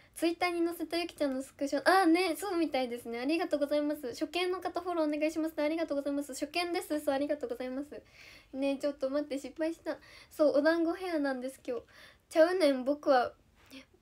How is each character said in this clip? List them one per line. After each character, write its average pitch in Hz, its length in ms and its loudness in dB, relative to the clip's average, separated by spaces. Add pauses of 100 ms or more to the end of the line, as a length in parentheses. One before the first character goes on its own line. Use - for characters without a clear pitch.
(160)
Twitter 339 340 0
に 339 160 0
載 339 100 -2
せ 339 120 -6
た 339 100 -4
ゆ 339 80 -2
き 339 80 -12
ち - 100 -4
ゃ 285 40 2
ん 262 80 -2
の 269 80 -4
ス - 100 -16
ク 277 140 -4
シ 285 100 -2
ョ。 277 80 -2
あ、 370 220 6
ね、 330 300 4
そ 381 180 -4
う - 20 0
み 320 140 0
た 262 100 0
い 254 80 -2
で 240 80 -8
す 240 100 -14
ね。 233 120 -6
あ 247 60 -6
り 320 120 0
が 349 100 -2
と 302 100 0
う - 20 -6
ご 285 80 0
ざ 294 80 -2
い 294 60 2
ま 294 140 -2
す。 294 120 -10 (100)
「初 302 120 -4
見 359 200 -2
の 370 120 -4
方 349 200 -6
フ 359 80 -6
ォ 349 60 -2
ロ 311 100 2
ー 302 100 0
お 294 40 -6
願 302 80 0
い 320 40 0
し 320 60 -8
ま 311 120 -2
す」。 320 120 -8
あ 294 60 0
り 330 100 0
が 330 80 -2
と 311 80 -6
う 277 40 0
ご 285 40 0
ざ 285 80 -4
い 285 40 -2
ま 285 100 -2
す。 262 100 -10
「初 294 140 -4
見 339 260 -2
で 359 80 -2
す。」 302 240 -4
そ 294 60 2
う、 - 20 0
あ 269 60 0
り 285 80 -2
が 294 100 -2
と - 80 -6
う - 40 -10
ご 247 60 -6
ざ 254 100 -10
い 254 40 -8
ま 262 140 -6
す。 226 180 -14 (500)
ね、 277 260 -2
ち 294 100 -4
ょ 285 60 -2
っ - 20 -
と 262 160 -4
待 294 120 -2
っ 294 40 -8
て、 277 100 -6
失 262 180 -10
敗 320 200 -2
し - 60 -16
た。 311 180 -8 (320)
そ 302 180 4
う、 - 80 4
お 285 60 6
団 330 200 4
子 330 100 2
ヘ 370 180 -6
ア 320 80 0
な 277 160 0
ん 254 60 -8
で 262 100 -8
す、 - 120 -20
今 240 140 -6
日。 - 60 -10 (460)
ち - 80 2
ゃ 330 140 8
う 370 40 2
ね 320 160 6
ん、 254 120 -2
僕 294 280 0
は 247 240 4 (680)